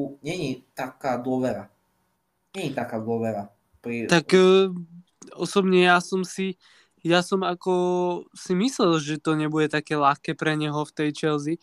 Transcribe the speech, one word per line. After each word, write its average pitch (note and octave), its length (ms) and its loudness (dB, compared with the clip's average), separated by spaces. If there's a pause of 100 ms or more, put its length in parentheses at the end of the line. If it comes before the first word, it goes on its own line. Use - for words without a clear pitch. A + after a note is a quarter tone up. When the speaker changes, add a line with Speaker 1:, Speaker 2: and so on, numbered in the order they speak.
(200)
Speaker 1:
není C#3+ 520 -6
taká C3 460 -6
dôvera. B2+ 500 -2 (880)
Není F#3 180 -6
taká A#2+ 260 -6
dôvera. A2 520 -4 (340)
Pri A#2 240 -6
Speaker 2:
Tak, D#3+ 240 2
e, F#3 380 6 (640)
osobne F#3 500 2
ja F3+ 160 8
som F#3 240 -2
si, F#3+ 320 -6 (460)
ja E3+ 180 4
som F#3+ 220 0
ako F3+ 320 -2 (580)
si - 240 -6
myslel, G3+ 420 2
že D3+ 220 -2
to D#3+ 140 0
nebude D3+ 340 0
také D3+ 320 -2
ľahké C#3+ 320 2
pre D#3 240 -2
neho D3+ 240 -2
v D3 160 -6
tej D3+ 160 -2
Chelsea, D3+ 520 -2